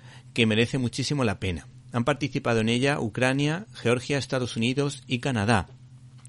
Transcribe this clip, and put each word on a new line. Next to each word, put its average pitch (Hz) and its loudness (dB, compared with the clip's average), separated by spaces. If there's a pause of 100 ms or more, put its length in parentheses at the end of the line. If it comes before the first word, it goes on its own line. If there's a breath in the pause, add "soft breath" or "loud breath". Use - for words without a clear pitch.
(340 loud breath)
que 117 4
merece 113 2
muchísimo 131 -2
la 101 0
pena. 87 -6 (260)
Han 120 0
participado 135 0
en 110 2
ella 139 2
Ucrania, 135 0
Georgia, 123 0
Estados 127 -4
Unidos 135 -2
y 127 -2
Canadá. 113 0 (600)